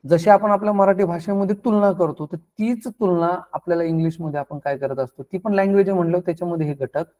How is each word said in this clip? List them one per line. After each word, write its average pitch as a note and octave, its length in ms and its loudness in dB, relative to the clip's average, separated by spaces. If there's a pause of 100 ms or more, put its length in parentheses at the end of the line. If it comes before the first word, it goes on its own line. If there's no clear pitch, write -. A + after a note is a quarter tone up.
(100)
जशी E3+ 200 4
आपण G3+ 200 6
आपल्या G#3 220 2
मराठी G3 320 2
भाषेमध्ये G3 520 -2
तुलना G3+ 360 2
करतो, D#3+ 340 -2
तर E3+ 100 -10
तीच A#3 520 -6
तुलना F3+ 520 0 (120)
आपल्याला E3+ 300 -2
इंग्लिशमध्ये D#3+ 580 -2
आपण C#3+ 180 -10
काय C#3 200 -4
करत C3+ 200 -4
असतो, C3+ 240 -6
ती F#3 160 -8
पण G3+ 160 -2
लँग्वेज G3 340 2
आहे F#3+ 100 0
म्हणलं, E3+ 220 0
त्याच्यामध्ये E3+ 460 -4
हे D3 80 -4
घटक C#3 300 -6 (160)